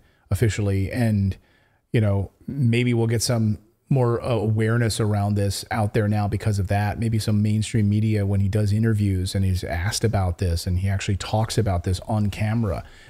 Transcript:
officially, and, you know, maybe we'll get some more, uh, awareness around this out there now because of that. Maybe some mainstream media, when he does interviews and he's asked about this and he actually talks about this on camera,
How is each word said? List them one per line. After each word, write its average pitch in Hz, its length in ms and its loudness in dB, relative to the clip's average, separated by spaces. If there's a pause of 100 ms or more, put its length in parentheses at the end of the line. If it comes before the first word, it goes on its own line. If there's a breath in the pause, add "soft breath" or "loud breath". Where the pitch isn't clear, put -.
(320 soft breath)
officially, 98 580 0
and, 104 460 0 (560 soft breath)
you 123 80 2
know, 98 320 0 (160)
maybe 123 460 2
we'll 117 140 2
get 113 140 0
some 113 360 0 (300)
more, 120 320 2
uh, - 100 -6
awareness 110 720 0
around 104 360 0
this 101 340 -2
out 110 240 -2
there 107 140 2
now 104 200 0
because 101 300 -2
of 92 120 -2
that. 101 280 0
Maybe 113 220 0
some 104 240 0
mainstream 107 440 0
media, 107 380 2
when 98 140 0
he 98 100 0
does 104 240 0
interviews 104 600 0
and 95 100 2
he's 92 180 0
asked 87 400 -4
about 98 360 0
this 85 260 -2
and 90 140 -2
he 98 100 0
actually 98 280 -2
talks - 380 -2
about 101 280 0
this 95 240 -2
on 107 240 0
camera, 110 520 -2 (260 loud breath)